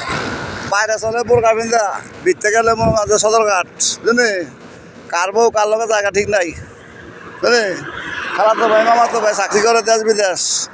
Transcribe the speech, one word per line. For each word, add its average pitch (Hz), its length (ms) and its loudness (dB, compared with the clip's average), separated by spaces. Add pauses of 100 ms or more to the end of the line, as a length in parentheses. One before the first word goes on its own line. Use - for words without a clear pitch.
(680)
বাইরে 214 300 0
চলে 226 240 -2
বোরকা 226 300 4
পিন্ধা, 220 460 0 (240)
ভিতরে 196 280 0
গেলে 226 220 4
মনে 226 180 2
হয় 214 160 0
যে 208 120 2
সদরঘাট। 208 480 2 (360)
বুঝলেন? 214 420 2 (640)
কার 180 220 -2
বউ 226 180 2
কার 208 180 0
লগে 220 200 0
জায়গা 202 240 0
ঠিক 196 180 -2
নাই। 185 220 -2 (920)
বুঝলেন? 214 320 2 (640)
খালাতো 220 300 2
ভাই, 214 160 4
মামাতো 233 360 2
ভাই 214 140 0
চাকরি 196 280 0
করে 233 200 4
দেশ 220 220 0
বিদেশ। 208 720 0